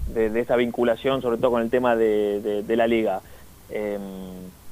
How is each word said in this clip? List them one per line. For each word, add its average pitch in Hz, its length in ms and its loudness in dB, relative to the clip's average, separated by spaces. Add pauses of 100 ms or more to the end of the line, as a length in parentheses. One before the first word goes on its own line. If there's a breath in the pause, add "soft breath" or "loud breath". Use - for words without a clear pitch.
(120)
de, 110 160 2
de 110 120 -2
esa 123 160 0
vinculación, 120 680 0
sobre 117 160 0
todo 127 140 2
con 117 100 2
el 113 80 -2
tema 123 260 2
de, 104 460 2
de, 104 200 -2
de 113 140 -2
la 117 100 4
liga. 110 340 2 (500 soft breath)
Em, 104 300 -4 (720)